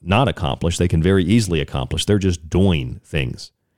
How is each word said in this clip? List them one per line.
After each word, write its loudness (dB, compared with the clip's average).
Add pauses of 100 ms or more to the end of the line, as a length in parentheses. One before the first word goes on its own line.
not 2
accomplish, -2
they 2
can 2
very 4
easily 2
accomplish. -4
They're 2
just -2
doing 0
things. -6 (260)